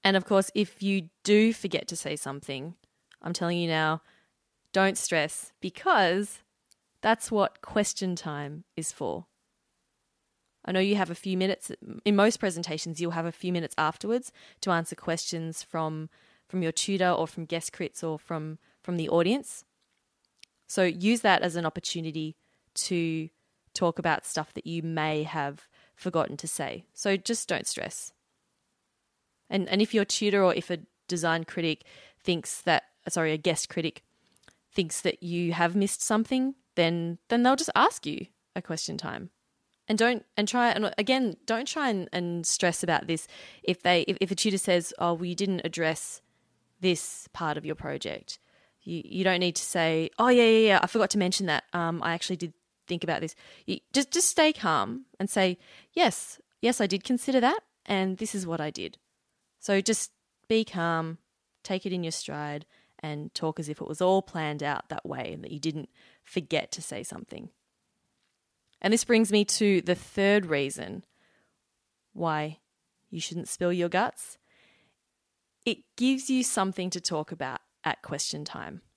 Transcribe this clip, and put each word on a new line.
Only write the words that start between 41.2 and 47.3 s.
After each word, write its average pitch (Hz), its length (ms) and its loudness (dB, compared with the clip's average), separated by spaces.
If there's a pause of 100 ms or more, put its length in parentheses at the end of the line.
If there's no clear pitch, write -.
don't 226 220 -2
try 285 220 -2
and, 190 240 -2
and 175 340 -2
stress - 360 0
about 170 220 2
this. 165 220 -4 (360)
If 180 200 -2
they, 175 200 4
if, 185 180 -2
if 190 100 0
a 190 40 0
tutor 196 220 0
says, 180 400 0
"Oh, 175 160 2
well, 170 120 -4
you 175 100 -4
didn't 190 300 -2
address 160 560 -4 (580)
this - 540 -2